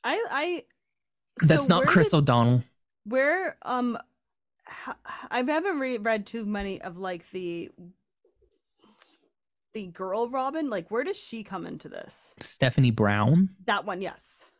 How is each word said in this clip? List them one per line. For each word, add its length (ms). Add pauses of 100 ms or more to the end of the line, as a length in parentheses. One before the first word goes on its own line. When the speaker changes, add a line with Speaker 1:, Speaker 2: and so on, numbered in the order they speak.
Speaker 1:
I, 280
I, 320 (800)
Speaker 2:
That's 200
Speaker 1:
so 100
Speaker 2:
not 60
Speaker 1:
where 60
Speaker 2:
Chris 240
Speaker 1:
did, 60
Speaker 2:
O'Donnell. 460 (400)
Speaker 1:
where, 600
um, 340 (680)
ha-, 300 (340)
I 140
haven't 360
re-, 180
read 280
too 200
many 360
of, 160
like, 340
the, 380 (2000)
the 140
girl 420
Robin. 400
Like, 200
where 140
does 140
she 260
come 220
into 240
this? 500
Speaker 2:
Stephanie 520
Brown? 580 (160)
Speaker 1:
That 200
one, 160
yes. 480 (100)